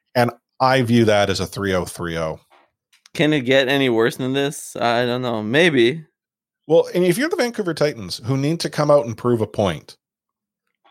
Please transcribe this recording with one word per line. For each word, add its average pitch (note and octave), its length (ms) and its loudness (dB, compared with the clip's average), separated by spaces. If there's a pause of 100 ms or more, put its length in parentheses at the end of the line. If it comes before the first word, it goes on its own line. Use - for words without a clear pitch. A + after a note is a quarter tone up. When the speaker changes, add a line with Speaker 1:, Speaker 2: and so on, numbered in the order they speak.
(140)
Speaker 1:
And A#2+ 160 2 (300)
I C3 220 4
view A#2 240 4
that G2+ 240 2
as F2+ 100 -4
a F#2 60 -4
three G2 280 -4
oh F2 100 0
three E2+ 320 -8
oh. D#2+ 240 -6 (760)
Speaker 2:
Can D3+ 200 0
it D3 60 0
get C3 280 2
any C3+ 220 2
worse A2+ 260 0
than C3 180 -4
this? C#3 420 -6
I A#2+ 280 0
don't B2 180 -4
know. A#2 200 -4
Maybe. C#3 640 2 (600)
Speaker 1:
Well, D#3+ 280 2
and F3+ 100 2
if F3 140 2
you're D4 100 -2
the F#4+ 80 -4
Vancouver A#3 380 -4
Titans, B2 500 -4
who C3 140 -2
need D3+ 220 -2
to D#3 100 -6
come D3+ 200 0
out D3 140 6
and A2+ 140 -8
prove A#2+ 240 0
a G#2 40 0
point, F2+ 520 -4 (920)